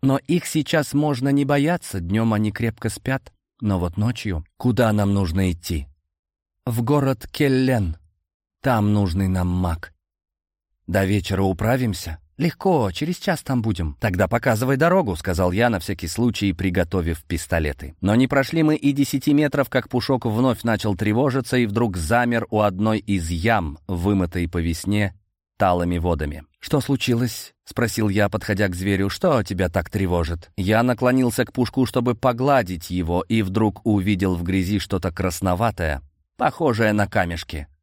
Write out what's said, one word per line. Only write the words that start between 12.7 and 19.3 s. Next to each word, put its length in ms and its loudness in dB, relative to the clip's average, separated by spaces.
через 280 -4
час 240 -4
там 200 -2
будем". 380 -2
"Тогда 260 0
показывай 500 0
дорогу", 380 2
сказал 380 0
я, 180 4
на 80 0
всякий 300 -8
случай 440 0
приготовив 680 0
пистолеты. 800 -4
Но 160 2
не 100 4
прошли 380 2
мы 100 4
и 180 0
десяти 400 0